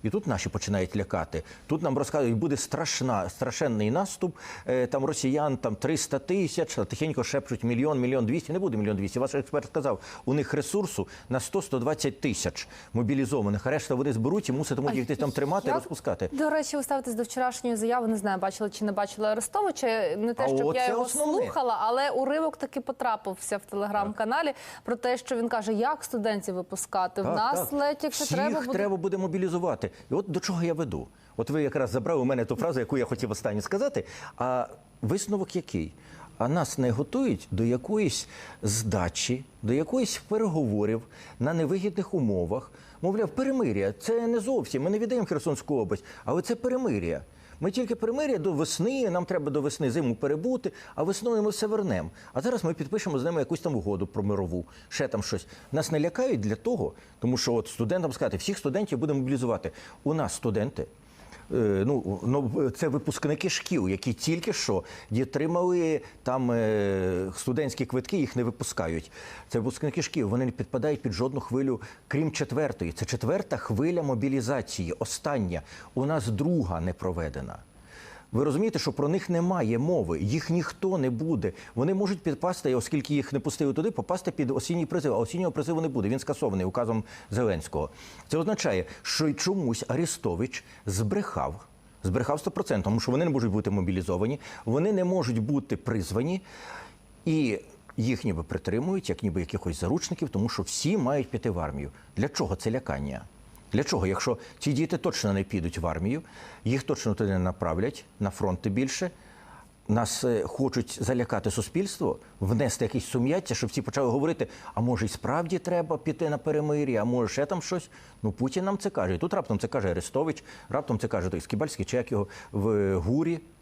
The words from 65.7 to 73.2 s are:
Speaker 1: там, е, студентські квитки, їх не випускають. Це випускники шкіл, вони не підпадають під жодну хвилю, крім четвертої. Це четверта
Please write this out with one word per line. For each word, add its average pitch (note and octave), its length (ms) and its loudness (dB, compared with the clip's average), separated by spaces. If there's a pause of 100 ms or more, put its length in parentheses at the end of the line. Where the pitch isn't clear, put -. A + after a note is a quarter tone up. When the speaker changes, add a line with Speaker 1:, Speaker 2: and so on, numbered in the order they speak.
Speaker 1:
там, B2+ 280 2
е, G2 840 2
студентські C3 500 0
квитки, B2+ 300 -2
їх C#3 200 0
не A#2+ 80 2
випускають. E2 680 -2 (360)
Це A#2+ 100 0
випускники C#3 440 -2
шкіл, A#2+ 260 0
вони A#2+ 160 2
не B2 60 0
підпадають C#3 520 -2
під A2+ 100 0
жодну C3 280 0
хвилю, C3 400 0 (280)
крім D3+ 240 2
четвертої. B2 600 -2
Це - 120 -4
четверта C#3 520 0